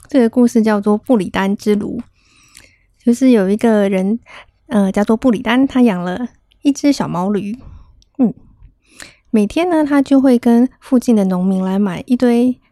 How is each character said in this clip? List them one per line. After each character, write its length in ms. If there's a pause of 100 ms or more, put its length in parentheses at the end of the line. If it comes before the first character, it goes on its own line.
这 100
个 100
故 200
事 120
叫 200
做 180
《布 180
里 140
丹 260
之 200
炉》， 260 (1040)
就 100
是 160
有 180
一 80
个 320
人， 300 (480)
呃， 240
叫 140
做 120
布 140
里 100
丹， 280
他 140
养 200
了 280 (320)
一 100
只 200
小 140
毛 240
驴。 260 (640)
嗯， 160 (960)
每 160
天 240
呢， 140
他 180
就 180
会 160
跟 320 (120)
附 180
近 160
的 120
农 200
民 160
来 160
买 260
一 120
堆 440 (120)